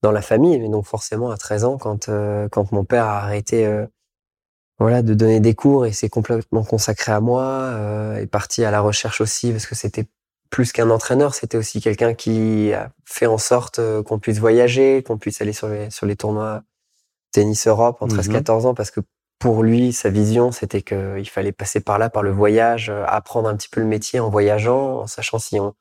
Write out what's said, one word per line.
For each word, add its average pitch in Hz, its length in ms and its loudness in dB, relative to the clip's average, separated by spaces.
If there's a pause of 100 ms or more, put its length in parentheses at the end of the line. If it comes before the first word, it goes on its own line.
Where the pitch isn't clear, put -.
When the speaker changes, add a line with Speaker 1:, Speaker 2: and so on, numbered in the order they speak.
Speaker 1:
dans 107 80 4
la 104 100 0
famille. 135 380 4
Mais 113 100 -4
donc 104 160 -2
forcément, 113 460 -6
à 104 60 -8
treize 107 260 -4
ans, 135 160 0
quand, 104 280 -6
euh, 104 420 -2
quand 101 220 -2
mon 101 120 0
père 117 220 2
a 104 180 -2
arrêté, 104 420 0
euh, 104 220 -2 (920)
voilà, 117 240 4
de 110 100 2
donner 110 260 6
des 110 140 6
cours 139 320 4
et 107 80 -2
s'est 104 160 -4
complètement 113 540 -2
consacré 107 480 -2
à 104 80 2
moi, 123 240 2
euh, 107 720 -4
est 104 100 -6
parti - 400 -4
à 107 60 0
la 107 100 2
recherche 104 400 0
aussi 117 300 -2
parce 110 160 -6
que - 80 -10
c'était 110 320 -6 (420)
plus 123 220 0
qu'un 117 180 2
entraîneur, 127 460 2
c'était - 220 -8
aussi 107 240 -4
quelqu'un 113 340 0
qui 110 580 0
a 104 160 -6 (160)
fait - 220 -2
en 110 100 4
sorte, 120 400 0
euh, 110 240 0
qu'on 107 160 -4
puisse 107 220 -2
voyager, 123 640 4
qu'on 110 160 -4
puisse - 200 -8
aller 104 140 -4
sur 110 140 -8
les, 107 240 -6
sur - 160 -4
les 101 80 0
tournois 107 480 -4 (680)
tennis 107 360 2
Europe 117 340 4
en 107 60 -4
Speaker 2:
Mhm. 113 60 -2
Speaker 1:
treize, 95 160 -2
quatorze 113 360 0
ans 127 80 2
parce 107 160 -4
que - 120 -6 (360)
pour 113 240 2
lui, 117 320 4
sa - 160 -2
vision, 110 420 2
c'était 104 300 -6
qu'il 98 480 -8
fallait 98 220 -4
passer - 280 -4
par 101 200 0
là, 113 100 0
par 107 140 -2
le 98 80 0
voyage, 110 580 2
euh, 104 180 -6
apprendre 110 420 -2
un 104 60 -2
petit - 140 -10
peu - 120 -4
le 110 60 0
métier 110 320 -2
en 113 120 -2
voyageant, 110 680 0
en - 60 -8
sachant - 300 -8
si 107 220 -4
on 101 220 -4